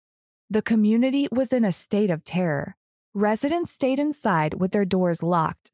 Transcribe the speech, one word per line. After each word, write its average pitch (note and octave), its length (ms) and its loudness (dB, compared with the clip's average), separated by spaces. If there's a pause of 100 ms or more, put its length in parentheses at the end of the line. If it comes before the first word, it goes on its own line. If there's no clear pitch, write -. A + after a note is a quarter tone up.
(500)
The G#3 100 0
community A#3 720 2
was B3+ 220 0
in A#3+ 100 4
a F#3+ 80 2
state G3+ 380 0
of D#3+ 140 -4
terror. F3 520 -2 (380)
Residents A3+ 560 0
stayed C4 280 0
inside G3 640 0
with F#3+ 120 -2
their G3+ 120 0
doors F3+ 380 0
locked, E3 520 -2